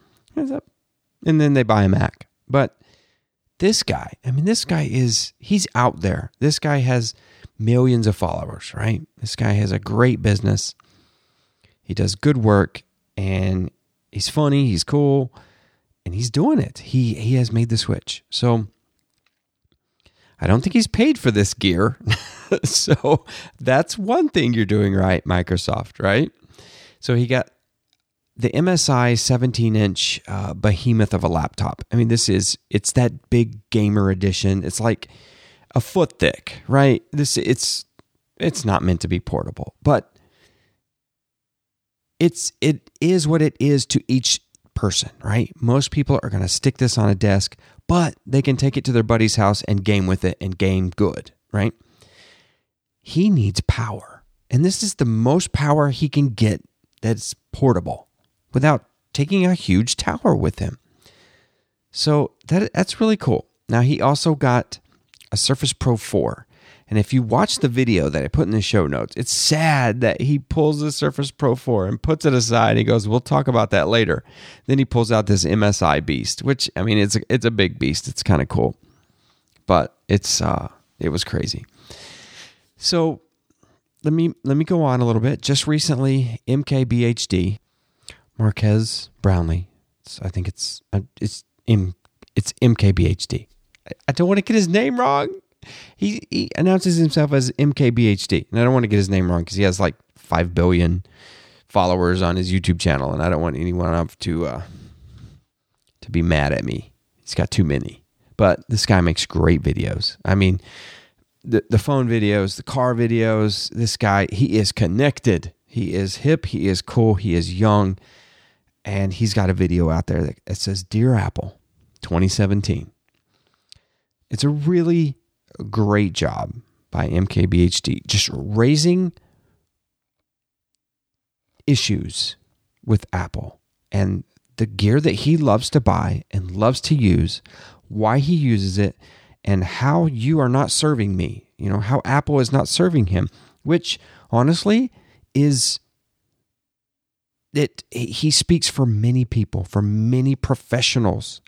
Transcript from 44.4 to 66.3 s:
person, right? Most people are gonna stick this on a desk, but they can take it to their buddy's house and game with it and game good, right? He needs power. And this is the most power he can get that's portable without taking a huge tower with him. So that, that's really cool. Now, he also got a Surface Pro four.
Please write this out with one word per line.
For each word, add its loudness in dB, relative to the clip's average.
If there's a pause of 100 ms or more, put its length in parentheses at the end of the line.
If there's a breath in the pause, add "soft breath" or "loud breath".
person, -2 (120)
right? -2
Most 0
people 0
are -6
gonna -2
stick -2
this 0
on 4
a 4
desk, 0 (320 soft breath)
but 0 (100)
they 0
can 0
take 0
it -6
to 0
their 4
buddy's 2
house 2
and -2
game 2
with 0
it -2
and -6
game 0
good, -2 (200)
right? 0 (1400 soft breath)
He 2
needs 2
power. -8 (260)
And 2
this -2
is -6
the 0
most 0
power 2
he -2
can 2
get 0 (400)
that's -4 (200)
portable -2 (420)
without 2 (280)
taking 0
a 2
huge 0
tower 0
with -2
him. -8 (1120 soft breath)
So 0 (180)
that, 0
that's -4
really 2
cool. -2 (220)
Now, 0
he 2
also 2
got 0 (520)
a -2
Surface -2
Pro -2
four. -4 (420 soft breath)